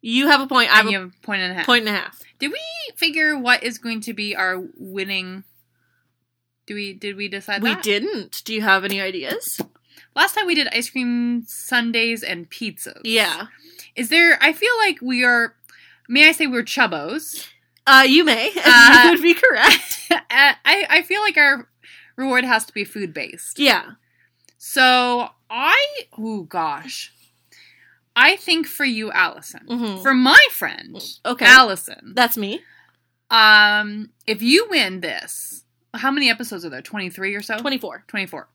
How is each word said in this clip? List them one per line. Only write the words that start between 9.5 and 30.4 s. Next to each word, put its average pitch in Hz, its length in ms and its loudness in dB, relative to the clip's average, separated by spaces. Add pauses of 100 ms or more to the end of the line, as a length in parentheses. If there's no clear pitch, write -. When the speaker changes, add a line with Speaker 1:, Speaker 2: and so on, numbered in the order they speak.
Speaker 2:
Last 359 200 0
time 415 100 -4
we 349 100 -2
did 285 120 -2
ice 233 220 -6
cream 240 580 -4
sundaes 233 760 -4
and 170 260 -12
pizzas. - 540 -14
Speaker 1:
Yeah. 208 440 -2 (480)
Speaker 2:
Is 233 140 -6
there, 339 320 4
I 302 120 2
feel 453 280 -2
like 381 200 -2
we 247 220 -4
are, 233 320 0 (520)
may 285 220 4
I - 40 2
say 320 140 -2
we're 247 160 -2
chubbos? 202 840 -4 (400)
Speaker 1:
Uh, 269 200 8
you 302 160 4
may. 262 340 0
<laughs> - 60 -6
Speaker 2:
Uh, 247 420 10
Speaker 1:
You 339 60 8
would 302 120 2
be 339 100 4
correct. - 720 2
Speaker 2:
<laughs> - 60 -4 (180)
I, 269 260 4 (100)
I, 370 240 2
I 339 120 2
feel 381 200 -4
like 415 160 -2
our 285 300 2 (480)
reward 254 300 -2
has 226 200 0
to - 80 -20
be 202 100 -8
food-based. 170 760 -12
Speaker 1:
Yeah. 254 340 -2 (680)
Speaker 2:
So 247 720 0 (200)
I, 339 380 -2 (300)
oh 220 260 -10
gosh. 156 680 -10 (1040)
I 294 200 4
think 330 320 -4
for - 180 -8
you, 220 260 -4
Allison, - 560 -4
Speaker 1:
Mm-hmm. 220 360 -6
Speaker 2:
for 269 100 2
my 269 380 6